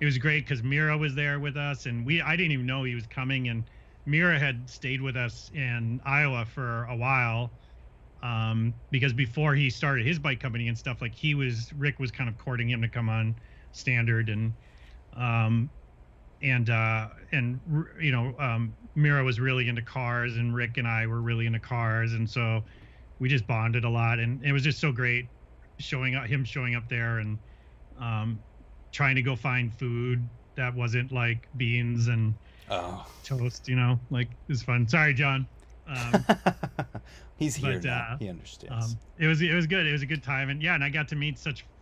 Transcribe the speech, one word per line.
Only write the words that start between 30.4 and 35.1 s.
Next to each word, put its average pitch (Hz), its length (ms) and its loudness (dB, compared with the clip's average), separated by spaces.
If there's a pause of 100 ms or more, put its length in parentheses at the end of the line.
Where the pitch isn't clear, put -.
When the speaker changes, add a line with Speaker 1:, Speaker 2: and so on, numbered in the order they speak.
Speaker 1:
that 123 180 -2
wasn't, 123 380 0
like, 117 440 0
beans 120 520 2
and 110 300 2 (300)
Speaker 2:
Oh. 92 380 -4 (180)
Speaker 1:
toast, 123 440 -4
you 127 80 2
know, 123 240 4 (100)
like, 123 260 -2 (120)
it's 120 140 -2
fun. 120 260 2
Sorry, 151 260 4